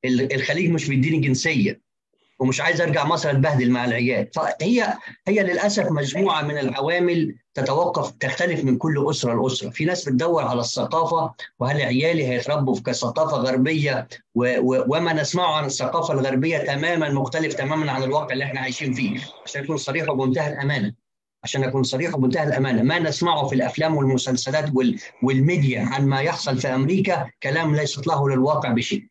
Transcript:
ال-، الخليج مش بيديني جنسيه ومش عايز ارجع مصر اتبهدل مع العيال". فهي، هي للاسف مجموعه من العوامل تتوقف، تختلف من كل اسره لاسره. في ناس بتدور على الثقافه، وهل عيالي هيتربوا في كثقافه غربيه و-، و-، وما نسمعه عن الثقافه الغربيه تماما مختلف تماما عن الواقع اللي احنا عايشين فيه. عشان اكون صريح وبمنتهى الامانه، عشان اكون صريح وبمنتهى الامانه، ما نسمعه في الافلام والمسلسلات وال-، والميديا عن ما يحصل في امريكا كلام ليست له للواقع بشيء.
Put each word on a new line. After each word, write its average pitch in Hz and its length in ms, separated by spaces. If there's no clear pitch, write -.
ال-، 127 280
الخليج 160 380
مش 151 180
بيديني 139 300
جنسيه 127 600
ومش 131 220
عايز 165 200
ارجع 151 240
مصر 156 260
اتبهدل 135 400
مع 123 140
العيال". 120 480
فهي، 196 600
هي 202 160
للاسف 185 480
مجموعه 156 500
من 147 160
العوامل 156 800
تتوقف، 143 580
تختلف 151 520
من 127 140
كل 143 320
اسره 123 340
لاسره. - 260
في 156 160
ناس 175 240
بتدور 156 340
على 123 160
الثقافه، 160 760
وهل 139 220
عيالي 139 460
هيتربوا 127 480
في - 80
كثقافه 147 540
غربيه 131 680
و-، 123 240
و-، 127 280
وما 165 260
نسمعه 160 420
عن 151 100
الثقافه 147 480
الغربيه 135 440
تماما 151 520
مختلف 139 440
تماما 147 380
عن 131 120
الواقع 139 300
اللي 131 100
احنا 139 160
عايشين 131 340
فيه. 123 260
عشان 143 180
اكون 147 140
صريح 156 320
وبمنتهى 135 440
الامانه، 139 400
عشان 135 200
اكون 131 200
صريح 131 320
وبمنتهى 135 320
الامانه، 131 360
ما 160 160
نسمعه 160 480
في 135 80
الافلام 131 400
والمسلسلات 135 800
وال-، 127 240
والميديا 135 580
عن 135 260
ما 139 140
يحصل 143 360
في 143 100
امريكا 139 640
كلام 151 320
ليست 147 320
له 139 220
للواقع 131 420
بشيء. 113 400